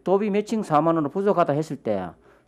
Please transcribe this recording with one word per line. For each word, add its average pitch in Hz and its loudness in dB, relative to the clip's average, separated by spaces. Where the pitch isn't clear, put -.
도비 196 0
매칭 208 -2
사업만으로 160 2
부족하다 190 2
했을 151 -2
때 95 -4